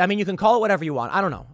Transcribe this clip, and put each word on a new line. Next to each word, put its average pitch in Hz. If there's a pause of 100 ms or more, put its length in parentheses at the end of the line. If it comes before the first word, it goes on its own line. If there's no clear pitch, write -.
I 180
mean, 208
you 202
can 185
call 220
it 226
whatever 196
you 147
want. 120
I 190
don't 180
know. -